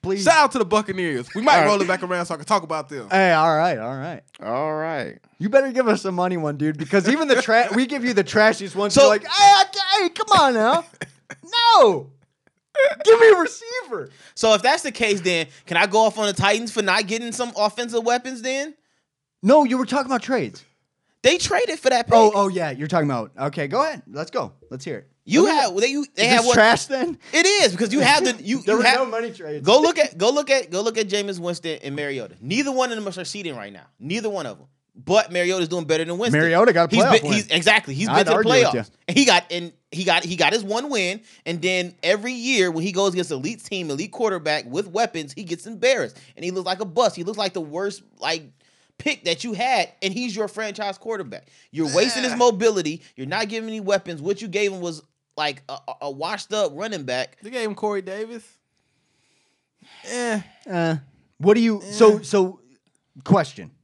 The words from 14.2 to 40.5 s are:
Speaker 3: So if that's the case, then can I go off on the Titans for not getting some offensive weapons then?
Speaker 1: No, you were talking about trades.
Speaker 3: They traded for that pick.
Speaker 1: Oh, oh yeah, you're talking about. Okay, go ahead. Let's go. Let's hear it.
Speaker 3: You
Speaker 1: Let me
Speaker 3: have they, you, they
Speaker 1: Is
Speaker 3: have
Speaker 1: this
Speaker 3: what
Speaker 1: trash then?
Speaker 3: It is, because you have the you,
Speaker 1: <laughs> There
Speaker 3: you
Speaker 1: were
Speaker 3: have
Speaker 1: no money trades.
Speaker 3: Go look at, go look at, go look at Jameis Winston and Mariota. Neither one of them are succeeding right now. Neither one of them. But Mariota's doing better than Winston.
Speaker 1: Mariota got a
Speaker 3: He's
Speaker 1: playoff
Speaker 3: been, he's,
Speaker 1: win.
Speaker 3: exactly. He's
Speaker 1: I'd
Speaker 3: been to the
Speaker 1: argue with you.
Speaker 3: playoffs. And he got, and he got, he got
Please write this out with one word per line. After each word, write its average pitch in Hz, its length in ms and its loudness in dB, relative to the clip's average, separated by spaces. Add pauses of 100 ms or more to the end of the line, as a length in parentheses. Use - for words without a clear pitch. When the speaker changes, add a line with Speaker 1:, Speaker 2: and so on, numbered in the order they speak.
Speaker 3:
So 220 200 4
if 185 80 0
that's 262 200 2
the 277 80 -6
case, 208 300 -2
then 170 260 -2 (200)
can 170 100 -4
I 185 100 4
go 202 200 0
off 214 120 -2
on 214 80 -2
the 202 60 -2
Titans 214 400 0
for 220 100 -4
not 196 240 0
getting 226 240 -6
some 240 260 -8
offensive 220 480 -4
weapons 247 380 -4
then? 277 320 -6 (680)
Speaker 1:
No, 277 220 6
you 254 140 0
were 262 80 -2
talking 262 200 -2
about 254 160 -2
trades. 190 420 -6 (580)
Speaker 3:
They 339 160 4
traded 370 400 -2
for 262 120 0
that 240 160 0
pick. 226 100 2
Speaker 1:
Oh, 214 180 8
oh 196 140 2
yeah, 175 240 -4
you're 143 160 -8
talking 160 200 0
about. 117 300 -4
Okay, 143 300 -6
go 220 140 -2
ahead. 202 260 -4
Let's 139 240 -12
go. - 200 -6 (180)
Let's 127 140 -14
hear 143 140 -10
it. - 120 -20 (140)
Speaker 3:
You 294 200 4
Speaker 1:
Let 403 100 2
me - 60 2
Speaker 3:
have 196 200 -2
they, 233 80 2
you, 277 180 -4 (100)
they 196 80 0
Speaker 1:
Is 233 60 2
Speaker 3:
have 247 100 6
Speaker 1:
this 233 80 0
Speaker 3:
what 240 60 4
Speaker 1:
trash 226 320 4
then? 269 320 -4 (140)
Speaker 3:
It 339 140 4
is, 381 260 4
because 196 200 -2
you 285 80 0
have 285 240 4
the 233 180 -2
you, 208 200 -4
Speaker 1:
<laughs> - 40 -6
There 208 80 2
Speaker 3:
you 220 60 2
Speaker 1:
were 226 60 2
Speaker 3:
have 247 140 4
Speaker 1:
no 262 60 0
money 226 260 -6
trades. 151 320 -12
Speaker 3:
Go 226 160 6
look 330 180 2
at, 240 200 0
go 208 120 2
look 277 200 -2
at, 254 200 0
go 185 120 -4
look 220 160 -4
at 208 100 -4
Jameis 202 300 -4
Winston 170 440 -8
and 139 120 -10
Mariota. 139 460 -8
Neither 254 320 -4
one 254 180 0
of 233 60 -6
them 214 100 -8
are 190 60 -8
succeeding 175 440 -12
right 101 160 -16
now. 82 140 -20 (140)
Neither 208 300 -6
one 180 160 -8
of 104 120 -14
them. - 80 -20 (300)
But 180 360 2
Mariota's 175 360 -2
doing 170 160 -6
better 160 200 0
than 170 140 -8
Winston. 202 220 0
Speaker 1:
Mariota 170 320 4
got 170 200 2
a - 20 0
Speaker 3:
He's 196 100 6
Speaker 1:
playoff 226 180 4
Speaker 3:
been, 147 100 -2
he's, 208 160 -2
Speaker 1:
win. 156 80 0
Speaker 3:
exactly. 185 380 2
He's 135 140 -4
Speaker 1:
I'd 135 80 2
Speaker 3:
been 185 80 6
to 165 60 0
the 175 60 4
Speaker 1:
argue 220 140 2
with 247 240 4
you. 117 60 -2
Speaker 3:
playoffs. 107 100 -12 (180)
And 175 80 0
he 277 80 6
got, 185 260 4
and 175 220 -8 (200)
he 175 120 -6
got, 180 200 2
he 180 120 -6
got 165 160 2